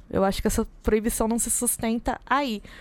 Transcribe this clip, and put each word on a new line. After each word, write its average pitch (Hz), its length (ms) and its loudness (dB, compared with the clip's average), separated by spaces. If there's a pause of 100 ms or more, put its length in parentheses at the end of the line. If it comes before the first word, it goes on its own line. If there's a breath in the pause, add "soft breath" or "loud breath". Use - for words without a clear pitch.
Eu 190 160 2
acho 190 160 0
que - 60 -2
essa 214 200 0 (140)
proibição 220 460 2
não 226 100 0
se 226 140 -2
sustenta 233 760 -2
aí. 254 360 0 (200 loud breath)